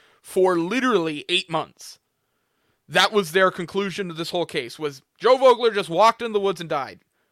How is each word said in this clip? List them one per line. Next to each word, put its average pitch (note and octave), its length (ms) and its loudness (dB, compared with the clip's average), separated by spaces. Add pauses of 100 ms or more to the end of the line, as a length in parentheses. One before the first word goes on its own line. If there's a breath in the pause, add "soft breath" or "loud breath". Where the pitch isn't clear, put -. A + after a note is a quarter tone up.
(200 soft breath)
for F#3 380 2
literally F3+ 720 -2
eight F#3 200 -2
months. D3 520 -10 (880)
That F3+ 240 2
was G3+ 180 -2
their F#3 220 2
conclusion F#3+ 560 -6
to E3 60 -12
this D#3+ 160 -10
whole F3 140 -4
case, D#3 320 -10
was D3 260 -8 (160)
Joe B3 180 4
Vogler B3 340 4
just G3 180 -4
walked G3+ 320 4
in A#3 120 -8
the G#3 80 0
woods G3 200 -2
and E3 80 -10
died. B2+ 300 -6 (340)